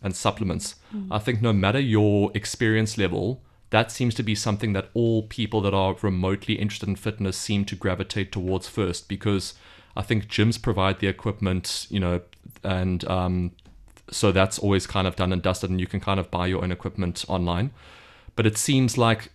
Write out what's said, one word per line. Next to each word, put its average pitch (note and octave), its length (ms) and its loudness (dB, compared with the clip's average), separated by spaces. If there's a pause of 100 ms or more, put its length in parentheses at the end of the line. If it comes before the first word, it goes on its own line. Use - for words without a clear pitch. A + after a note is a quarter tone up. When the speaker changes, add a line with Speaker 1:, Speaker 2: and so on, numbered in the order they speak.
Speaker 1:
and F#2+ 100 -4
supplements. - 640 -2 (180)
Speaker 2:
Mm. G2+ 180 -8
Speaker 1:
I G#2+ 80 0
think G#2+ 220 0
no A2+ 120 4
matter G2+ 260 4
your G#2 540 4
experience A2 640 0
level, G2+ 440 0 (280)
that A2+ 200 4
seems A#2+ 240 0
to - 80 -2
be G#2+ 140 0
something G#2 380 0
that F#2+ 200 -2
all A2+ 300 2
people G#2+ 380 -2
that G2 120 2
are F#2+ 280 2
remotely F#2+ 540 0
interested G#2 340 -4
in G2 80 -2
fitness G2+ 400 -4
seem G2+ 260 -2
to G2+ 100 -8
gravitate F#2+ 560 -4
towards F#2 380 -4
first, F#2 400 -4
because G2+ 460 -2 (420)
I - 60 -4
think G#2+ 260 -2
gyms A2+ 340 2
provide F#2+ 380 0
the G2+ 80 2
equipment, F#2+ 840 -2
you G2+ 120 -2
know, F2 180 0 (460)
and, F#2 440 0
um, F2+ 420 0 (580)
so G2 240 2
that's F#2+ 260 2
always G2 260 2
kind F#2+ 220 0
of F2 80 -2
done F#2 160 0
and F#2 100 0
dusted, F#2 280 0
and F#2 100 0
you F2+ 80 -2
can F#2+ 140 -4
kind G2 180 0
of F2+ 100 -4
buy F2+ 180 -2
your F#2 180 0
own F#2 80 -2
equipment F2+ 560 -4
online. F2 420 0 (640)
But F#2+ 100 2
it G#2+ 120 2
seems C3 400 2
like A2+ 380 2